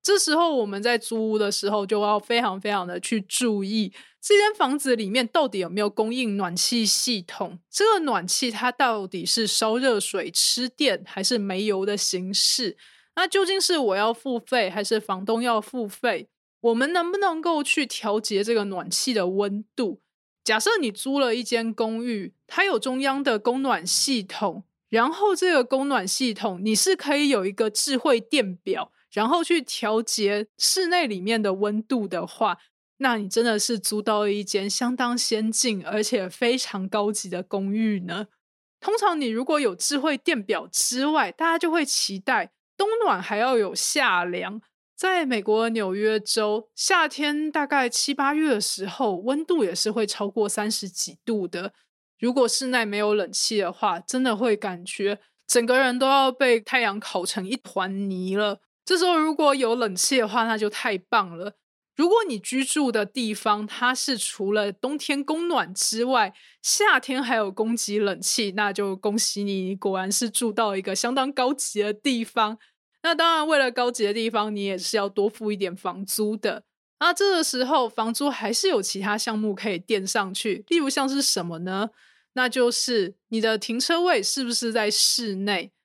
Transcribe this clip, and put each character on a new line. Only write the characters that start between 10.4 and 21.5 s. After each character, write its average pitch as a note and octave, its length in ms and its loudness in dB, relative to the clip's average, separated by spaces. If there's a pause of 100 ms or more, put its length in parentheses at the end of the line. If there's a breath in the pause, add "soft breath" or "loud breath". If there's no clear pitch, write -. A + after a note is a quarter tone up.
电 A#3 380 0
还 - 180 -8
是 A#3+ 140 2
煤 G3 260 -2
油 G3 220 0
的 G3+ 100 0
形 F#3+ 380 -4
式， - 420 0 (400 soft breath)
那 F4+ 100 2
究 G4 200 2
竟 F#4+ 140 0
是 F4+ 180 2
我 G#3+ 180 2
要 G#3+ 180 2
付 B3 240 -4
费 A3+ 320 0
还 G3+ 140 -4
是 G#3+ 160 0
房 F#3+ 240 -4
东 A3+ 180 0
要 A#3 200 2
付 A3+ 260 -8
费？ G3+ 400 -4 (320)
我 A#3 140 2
们 C4 180 0
能 F4 180 0
不 G4 80 -2
能 E4+ 240 0
够 D#4 220 0
去 - 220 0
调 G#3+ 340 -2
节 G#3 240 -2
这 A#3 100 0
个 G#3 120 2
暖 F3+ 240 -6
气 - 240 0
的 F#3+ 160 2
温 G3+ 340 0 (100)
度？ A3 280 -2 (420)
假 A3 140 2
设 G#4+ 220 2
你 B3 100 0
租 C4+ 300 -4
了 A#3 160 2
一 B3 80 -4
间 A3+ 300 -2